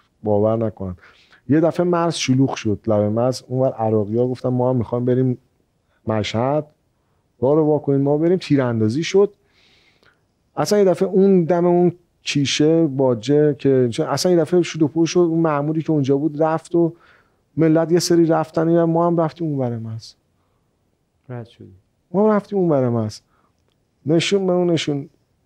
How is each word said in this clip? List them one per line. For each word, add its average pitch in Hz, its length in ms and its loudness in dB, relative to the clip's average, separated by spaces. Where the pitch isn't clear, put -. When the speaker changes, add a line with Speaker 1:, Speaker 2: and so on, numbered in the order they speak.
Speaker 1:
باور 107 340 0
نکنن. 101 380 -6
یه 147 100 4
دفعه 170 260 0
مرز 170 300 0
شلوغ 131 400 0
شد، 104 320 -4
لب 104 140 2
مرز، 117 460 -2
اونور 131 260 -2
عراقی‌ها 110 540 -2
گفتن 127 220 -6
ما 123 200 0
هم 131 60 0
می‌خوایم 123 300 -4
بریم 127 320 0
مشهد، 120 580 -2
راه 135 140 2
رو 156 100 2
وا 151 140 0
کنین 139 220 0
ما 143 160 0
بریم. 170 200 0
تیراندازی 123 680 0
شد. 196 300 0
اصلاً 151 240 0
یه 196 60 4
دفعه 180 240 2
اون 190 340 4
دم 175 220 0
اون 175 260 4
کیشه 156 640 0
باجه 135 680 2
که 131 360 2
اصلاً 143 320 -2
یه 175 60 2
دفعه 170 240 2
شد 160 200 -6
و 156 60 4
پر 165 180 0
شد، 175 140 0
اون 165 200 2
مأموری 156 420 -2
که 151 100 -4
اونجا 139 260 0
بود 147 260 -2
رفت 160 320 -2
و 170 180 2
ملت 160 340 2
یه 175 80 2
سری 170 260 2
رفتن 160 420 -2
و 170 180 2
ما 165 220 0
هم 170 120 0
رفتیم 160 280 -4
اونور 127 300 -4
مرز. 113 360 -14
Speaker 2:
رد 120 160 -14
شدیم. 98 300 -20
Speaker 1:
ما 196 120 0
هم 214 120 4
رفتیم 202 240 -4
اونور 143 300 2
مرز. 113 320 -4
نشون 180 420 0
به 180 60 0
اون 180 160 0
نشون. 147 400 -4